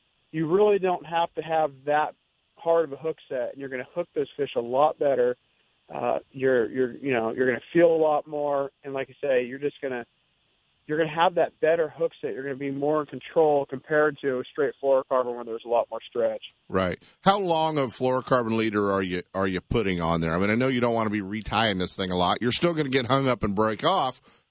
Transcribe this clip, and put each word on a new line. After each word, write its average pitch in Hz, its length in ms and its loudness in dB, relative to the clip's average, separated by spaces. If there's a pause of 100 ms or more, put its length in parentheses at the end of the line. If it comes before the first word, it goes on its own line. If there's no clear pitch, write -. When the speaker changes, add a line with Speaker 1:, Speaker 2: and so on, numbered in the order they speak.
(320)
Speaker 1:
you 160 140 -2
really 202 320 4
don't 180 260 -2
have 170 300 -2
to 160 80 -6
have 156 300 0 (120)
that 147 300 0 (420)
hard 165 300 2
of 135 80 -8
a - 20 -14
hook 156 220 -6 (100)
set, 123 240 -4
and 135 60 -18
you're 139 100 -10
gonna 127 260 -8
hook - 200 -6
those 139 240 -2
fish 139 180 -4
a 123 40 -2
lot 131 380 2
better. 123 380 2 (580)
Uh, 123 260 -2 (120)
you're, 127 380 2
you're, 127 260 -2
you 135 160 -4
know, 113 200 0
you're 127 140 0
gonna 117 140 0 (140)
feel 170 200 6
a 160 80 2
lot 151 240 2
more, 147 440 -4 (120)
and 139 120 -12
like 135 160 -6
I 143 160 -10
say, 127 180 2
you're 131 140 -12
just 143 240 -6
gonna 123 240 -8 (800)
you're 151 120 -4
gonna 156 160 0
have 170 220 2
that 147 240 0
better 156 280 2
hook 160 320 -4
set. 131 140 -6
You're 127 80 -8
gonna 139 140 -6
be 139 140 -6
more 147 300 -2
in 147 60 -6
control 147 600 2
compared 151 540 0
to 131 200 -2
a 117 120 -6
straight 139 300 -2
fluorocarbon 131 520 2
where 120 100 -10
there's 117 200 -10
a 117 40 -14
lot 117 220 2
more 113 180 -8
stretch. 113 340 -2 (260)
Speaker 2:
Right. 92 340 -2 (200)
How 196 160 4
long 160 400 2
of 131 120 0
fluorocarbon 127 640 0
leader 104 360 2
are 98 100 2
you, 90 200 -4 (120)
are 98 120 0
you 90 140 -2
putting 98 400 -2
on 82 200 2
there? 82 140 0
I 87 40 0
mean, 101 120 0
I 110 60 2
know 127 120 0
you 123 120 0
don't 117 140 2
wanna 110 160 0
be 104 120 -4
retying 104 560 -2
this 90 180 -4
thing 95 140 -4
a 90 60 -2
lot. 90 260 2
You're 117 100 0
still 175 220 0
gonna 147 160 -4
get 127 160 0
hung 135 220 2
up 123 140 0
and 101 120 -2
break 110 300 0
off. 156 360 0 (300)